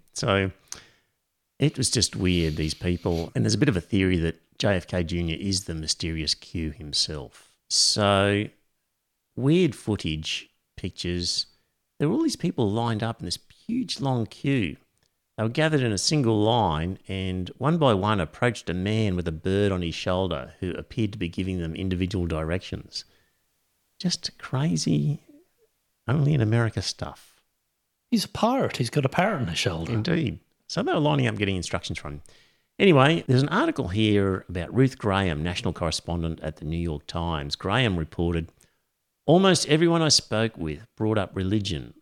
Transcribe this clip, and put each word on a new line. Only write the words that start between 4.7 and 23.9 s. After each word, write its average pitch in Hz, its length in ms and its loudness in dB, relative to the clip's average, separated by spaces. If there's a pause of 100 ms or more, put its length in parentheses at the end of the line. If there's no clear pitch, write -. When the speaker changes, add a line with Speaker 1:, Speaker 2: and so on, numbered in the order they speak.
Speaker 1:
F 87 100 -4
K 90 180 -2
Junior 85 360 -2
is 98 260 -2
the 85 80 -8
mysterious 80 640 -4
Q 80 340 -6
himself. 73 840 -8 (180)
So 101 760 2 (920)
weird 147 400 4
footage, - 760 -4 (240)
pictures. 87 720 -4 (520)
There 143 80 0
were 170 80 0
all 320 80 0
these 302 120 -2
people 135 340 0
lined 113 320 0
up 110 180 -4
in - 60 -10
this 87 140 -6 (280)
huge 240 320 -4
long 127 280 0
queue. 117 500 -2 (580)
They 110 80 -2
were 110 60 0
gathered 151 320 2
in 120 100 2
a 98 60 0
single 117 440 2
line 95 680 2
and 92 500 -4
one 151 200 0
by 139 160 4
one 101 260 2
approached 104 500 -2
a 87 40 -2
man 101 420 0
with 87 120 -2
a 85 40 -2
bird 95 400 0
on 92 100 0
his 82 140 -4
shoulder 90 640 -2
who 92 120 -4
appeared 107 400 -4
to 107 60 -12
be 95 100 -4
giving 92 320 -4
them 80 160 -4
individual 92 520 0
directions. 82 760 -4 (960)